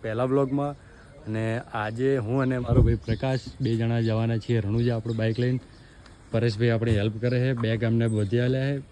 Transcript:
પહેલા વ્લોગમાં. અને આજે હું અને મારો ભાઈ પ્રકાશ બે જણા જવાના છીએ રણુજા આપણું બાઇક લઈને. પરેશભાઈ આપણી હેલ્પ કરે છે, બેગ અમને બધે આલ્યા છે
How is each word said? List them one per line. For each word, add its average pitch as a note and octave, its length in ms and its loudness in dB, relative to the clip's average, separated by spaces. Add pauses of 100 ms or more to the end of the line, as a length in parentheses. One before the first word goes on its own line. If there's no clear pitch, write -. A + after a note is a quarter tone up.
પહેલા A2+ 220 -4
વ્લોગમાં. C#3 480 0 (540)
અને A2 340 -4 (140)
આજે A#2 420 -2
હું B2 260 -2
અને B2+ 160 0
મારો B2 240 4
ભાઈ A#2 120 4
પ્રકાશ B2+ 440 -2 (220)
બે A#2 160 0
જણા A#2 240 0
જવાના A2+ 360 0
છીએ A2+ 240 0
રણુજા A#2 360 0
આપણું A2+ 200 -4
બાઇક A2+ 220 0
લઈને. B2+ 220 0 (720)
પરેશભાઈ A#2 380 0
આપણી A2+ 280 2
હેલ્પ G#2 240 0
કરે B2 200 0
છે, C3 120 0
બેગ A2+ 320 0
અમને A#2 240 2
બધે A2 320 2
આલ્યા C3 320 0
છે C#3 60 -4 (140)